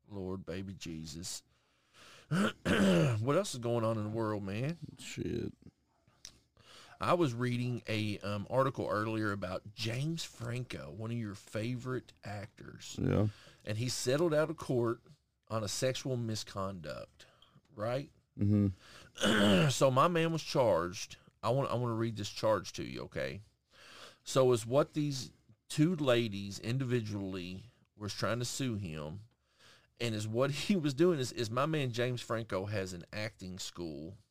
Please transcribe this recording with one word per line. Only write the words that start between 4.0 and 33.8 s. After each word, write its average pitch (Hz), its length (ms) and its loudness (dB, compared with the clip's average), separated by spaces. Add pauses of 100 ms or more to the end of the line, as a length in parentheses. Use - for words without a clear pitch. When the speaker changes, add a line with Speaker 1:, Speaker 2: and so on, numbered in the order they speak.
Speaker 1:
the 107 60 -2
world, 107 340 -2
man? 120 340 -4 (220)
Speaker 2:
Shit. - 520 -4 (1500)
Speaker 1:
I 123 140 2
was 160 200 4
reading 123 560 -2
a, 107 340 0
um, 101 260 -4
article 123 400 0
earlier 107 440 0
about 95 280 -6 (140)
James 131 480 -4
Franco, 117 720 -8
one 110 160 -6
of 120 60 -2
your 104 180 -6
favorite 120 760 -6 (100)
actors. - 760 -12
Speaker 2:
Yeah. 92 240 4 (400)
Speaker 1:
And 107 120 -4
he 123 120 -2
settled 151 440 2
out 151 160 4
of 156 80 -6
court 120 440 2 (480)
on 110 140 -2
a 101 40 -4
sexual 131 480 -2
misconduct, 98 1120 -6 (500)
right? 120 340 -4 (300)
Speaker 2:
Mm-hmm. 160 1300 4
Speaker 1:
<clears throat> - 20 4
So 135 220 4
my 139 160 6
man 165 240 2
was 156 100 -2
charged. 92 760 2 (260)
I 107 60 2
want, 131 200 2
I 101 60 0
want 120 160 0
to 113 40 0
read 113 200 0
this 104 140 -4
charge 104 440 0
to - 100 -6
you, 62 200 -6
okay? 69 380 -6 (840)
So 131 300 4
is 113 120 2
what 139 280 2
these 143 380 -2 (380)
two 165 260 4
ladies 117 640 2
individually 104 1040 -2 (340)
was 104 160 -6
trying 110 260 0
to 123 60 -2
sue 123 300 -2
him, 80 460 -6 (800)
and 117 160 -2
is 107 120 -4
what 127 240 2
<laughs> - 0 -
he 202 240 0
was 147 180 0
doing 160 260 4
is, 123 120 -2
is 113 180 -4
my 123 160 2
man 147 260 0
James 120 300 -2
Franco 110 440 -4
has 98 280 -2
an 85 100 -10 (100)
acting 98 460 -8
school 82 560 -8 (160)